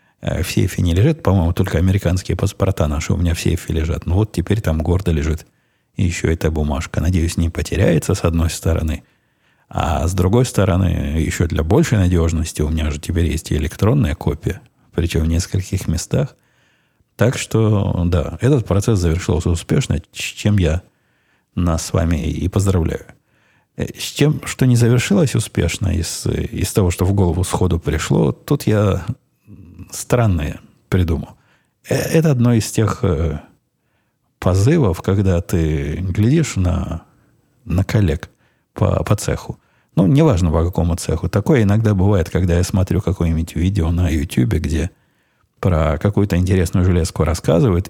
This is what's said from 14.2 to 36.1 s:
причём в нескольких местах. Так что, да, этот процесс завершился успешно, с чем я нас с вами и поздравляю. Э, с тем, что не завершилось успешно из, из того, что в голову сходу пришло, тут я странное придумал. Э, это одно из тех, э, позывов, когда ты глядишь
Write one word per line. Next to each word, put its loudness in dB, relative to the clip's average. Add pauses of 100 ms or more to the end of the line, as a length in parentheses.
причём 0
в 0
нескольких -2
местах. -2 (800)
Так 0
что, 0
да, -2
этот 2
процесс 0
завершился 0
успешно, -2 (100)
с -20
чем -2
я 0 (760)
нас -2
с -12
вами 0
и -4
поздравляю. 0 (720)
Э, -4 (120)
с -10
тем, 0
что -2
не 4
завершилось 2
успешно -2
из, -4
из -4
того, 2
что 0
в 2
голову 2
сходу 0
пришло, 0
тут -4
я 0 (840)
странное 0 (300)
придумал. 0 (580)
Э, 0
это 2
одно 2
из 0
тех, 0
э, 0 (1000)
позывов, 2
когда 2
ты -2
глядишь 0